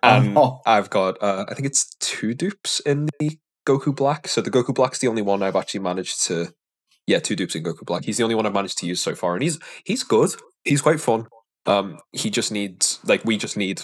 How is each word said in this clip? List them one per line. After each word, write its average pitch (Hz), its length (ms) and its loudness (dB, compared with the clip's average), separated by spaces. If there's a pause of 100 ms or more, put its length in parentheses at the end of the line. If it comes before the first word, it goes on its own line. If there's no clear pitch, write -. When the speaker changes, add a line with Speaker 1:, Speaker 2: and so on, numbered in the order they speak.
Speaker 1:
And 104 360 6
Speaker 2:
Oh, - 20 8
no. 131 240 4
Speaker 1:
I've 107 240 4
got, 95 340 0
uh, 98 240 -2
I - 60 -10
think 139 140 -6
it's - 340 -2
two - 320 -4
dupes - 480 -4
in 147 300 0 (100)
the 151 160 -2 (320)
Goku 135 260 2
Black. 139 340 -2
So - 120 0
the 110 100 -4
Goku 120 240 2
Black's 127 260 2
the 131 80 2
only 113 140 0
one 98 200 2
I've 95 140 0
actually 95 240 -2
managed 90 440 -4
to, 85 300 -4 (520)
yeah, 95 120 4
two 98 180 -2
dupes 90 180 -4
in 80 100 -6
Goku 80 200 -8
Black. 87 220 -4
He's 104 100 -4
the 117 60 0
only 113 120 2
one 110 120 0
I've 101 80 -2
managed 98 240 -2
to 87 80 -6
use 87 160 -4
so - 120 -2
far, 87 200 -2
and 98 80 -2
he's, 156 160 -2 (260)
he's - 180 -4
good. 120 280 4 (340)
He's 143 160 2
quite 151 200 2
fun. 113 260 0 (400)
Um, 98 320 0 (140)
he - 180 -4
just 110 220 -2
needs, 101 520 -4
like, 202 200 2
we 214 120 2
just - 200 -6
need 98 280 -2